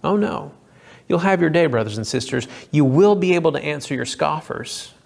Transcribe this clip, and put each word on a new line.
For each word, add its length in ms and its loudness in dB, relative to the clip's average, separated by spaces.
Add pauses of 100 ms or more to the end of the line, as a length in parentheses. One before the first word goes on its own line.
oh 140 0
no. 380 -4 (560)
You'll 100 2
have 220 2
your 80 4
day, 160 4
brothers 320 -2
and 100 -6
sisters. 400 -4 (240)
You 140 4
will 300 6
be 200 2
able 160 2
to 80 -4
answer 340 -6
your 120 -4
scoffers. 880 -6 (120)